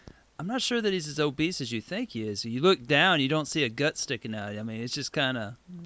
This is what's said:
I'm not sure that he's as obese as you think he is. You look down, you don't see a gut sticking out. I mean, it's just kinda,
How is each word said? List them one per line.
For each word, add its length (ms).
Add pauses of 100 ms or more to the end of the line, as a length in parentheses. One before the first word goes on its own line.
(400)
I'm 80
not 140
sure 200
that 120
he's 140
as 120
obese 420
as 100
you 100
think 300
he 160
is. 180
You 160
look 240
down, 360
you 60
don't 200
see 160
a 60
gut 280
sticking 380
out. 220
I 60
mean, 180
it's 120
just 180
kinda, 460 (280)